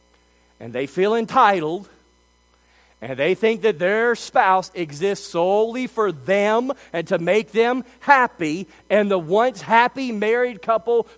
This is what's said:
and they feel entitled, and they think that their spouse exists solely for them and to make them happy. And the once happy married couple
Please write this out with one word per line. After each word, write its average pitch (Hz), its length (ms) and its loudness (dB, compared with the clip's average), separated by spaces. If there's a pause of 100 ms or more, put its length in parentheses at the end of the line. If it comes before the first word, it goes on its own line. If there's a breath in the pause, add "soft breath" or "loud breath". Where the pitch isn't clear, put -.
(600 soft breath)
and 117 140 -14
they 131 120 -4
feel 196 300 0
entitled, 202 720 2 (1120 soft breath)
and 123 160 -10
they 165 180 2
think 220 260 -2
that 202 180 0
their 220 360 0
spouse 190 580 2
exists 175 520 -6
solely 220 640 0
for 214 240 -2
them 202 600 0 (180 loud breath)
and 170 160 -6
to 180 120 -2
make 180 340 0
them 233 320 0 (160 loud breath)
happy. 202 680 0 (220 loud breath)
And 202 200 2
the 196 80 2
once 190 440 0
happy 240 500 2
married 233 500 -2
couple 226 460 0 (100 loud breath)